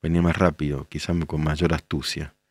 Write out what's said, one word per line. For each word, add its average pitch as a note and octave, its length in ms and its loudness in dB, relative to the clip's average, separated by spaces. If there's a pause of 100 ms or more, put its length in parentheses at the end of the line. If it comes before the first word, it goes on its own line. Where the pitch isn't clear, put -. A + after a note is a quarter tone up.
Venía E2+ 200 2
más E2+ 160 2
rápido, D2 520 0
quizá D#2 240 -6 (120)
con D#2 180 -4
mayor D#2 300 2
astucia. D#2 600 -6 (180)